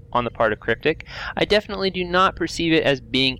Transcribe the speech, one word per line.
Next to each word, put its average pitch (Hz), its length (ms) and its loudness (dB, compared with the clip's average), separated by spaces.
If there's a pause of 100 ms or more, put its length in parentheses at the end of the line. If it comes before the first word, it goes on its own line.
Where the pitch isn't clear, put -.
(140)
on 123 100 0
the 117 80 -4
part 110 220 2
of 104 60 -4
Cryptic, - 460 -2 (300)
I - 80 -2
definitely 196 460 0
do 180 160 -4
not 180 300 2
perceive 165 360 -2
it 160 120 4
as 131 180 2
being 131 380 0